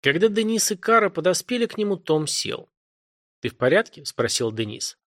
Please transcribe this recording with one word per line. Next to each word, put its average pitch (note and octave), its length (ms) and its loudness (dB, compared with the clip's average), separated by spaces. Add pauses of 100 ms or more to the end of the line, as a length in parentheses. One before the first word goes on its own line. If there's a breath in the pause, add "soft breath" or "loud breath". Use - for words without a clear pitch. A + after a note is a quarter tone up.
Когда F3 260 2
Денис A3 440 0
и G3+ 40 -2
Кара A3 360 2
подоспели F#3 560 0
к - 100 -10
нему, G3+ 200 -2
Том D#3 280 0
сел. - 420 -6 (720)
«Ты - 100 -4
в - 80 -12
порядке?» D3 480 2
спросил A2+ 460 -2
Денис. A2 460 -8 (120)